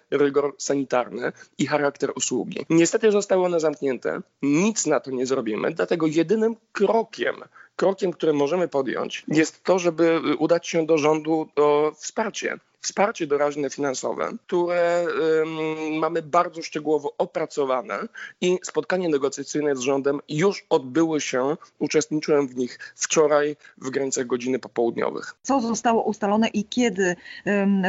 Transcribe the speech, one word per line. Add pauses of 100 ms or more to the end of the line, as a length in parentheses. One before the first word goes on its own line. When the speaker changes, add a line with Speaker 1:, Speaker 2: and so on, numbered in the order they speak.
(120)
Speaker 1:
rygor
sanitarny (260)
i
charakter
usługi.
Niestety
zostały
one
zamknięte, (200)
nic
na
to
nie
zrobimy,
dlatego
jedynym (160)
krokiem, (400)
krokiem,
który
możemy
podjąć,
jest
to,
żeby
udać
się
do
rządu
o
wsparcie. (240)
Wsparcie
doraźne
finansowe, (160)
które,
ym,
mamy
bardzo
szczegółowo
opracowane (340)
i
spotkania
negocjacyjne
z
rządem (100)
już
odbyły
się, (220)
uczestniczyłem
w
nich
wczoraj (220)
w
granicach
godziny
popołudniowych.
Speaker 2:
Co
zostało
ustalone
i
kiedy, (320)
ym,